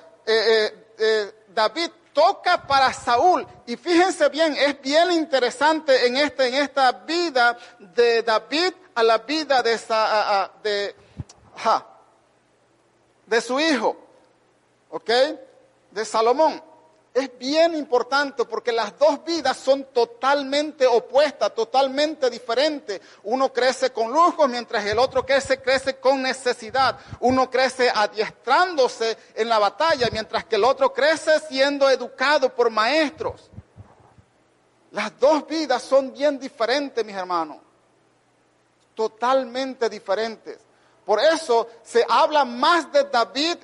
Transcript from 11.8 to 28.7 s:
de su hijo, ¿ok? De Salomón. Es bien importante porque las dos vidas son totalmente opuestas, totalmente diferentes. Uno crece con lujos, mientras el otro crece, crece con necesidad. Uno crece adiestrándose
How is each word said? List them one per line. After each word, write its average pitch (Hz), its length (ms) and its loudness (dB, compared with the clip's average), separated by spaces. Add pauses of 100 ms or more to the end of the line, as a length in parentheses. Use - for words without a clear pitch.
de 220 140 0
su 247 180 -4
hijo, 269 360 0 (960)
¿ok? 165 200 -10 (840)
De 214 120 -6
Salomón. 233 600 0 (480)
Es 254 280 -4
bien 320 360 2
importante 247 680 -2
porque 220 260 -6
las 220 260 -4
dos 294 280 2
vidas 294 320 -2
son 269 280 0
totalmente 277 1000 0
opuestas, 247 680 0
totalmente 262 760 -2
diferentes. 208 720 -4 (220)
Uno 262 280 -2
crece 247 400 0
con 226 200 -4
lujos, 311 360 4
mientras 233 380 -6
el 208 140 0
otro 262 260 0
crece, 269 340 0
crece 269 380 -2
con 269 240 2
necesidad. 247 800 -2 (200)
Uno 254 300 0
crece 254 440 0
adiestrándose 226 1200 0 (160)